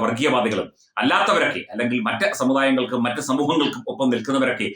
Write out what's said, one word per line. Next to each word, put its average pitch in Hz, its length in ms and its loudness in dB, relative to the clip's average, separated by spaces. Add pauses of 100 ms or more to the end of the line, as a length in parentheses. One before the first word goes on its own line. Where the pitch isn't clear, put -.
വർഗീയവാദികളും 120 600 0 (340)
അല്ലാത്തവരൊക്കെ, 170 720 2
അല്ലെങ്കിൽ 120 380 -2
മറ്റ് 110 200 0 (120)
സമുദായങ്ങൾക്കും 127 680 2
മറ്റ് 123 220 -4
സമൂഹങ്ങൾക്കും 143 540 0 (100)
ഒപ്പം 131 160 0
നിൽക്കുന്നവരൊക്കെ 120 680 0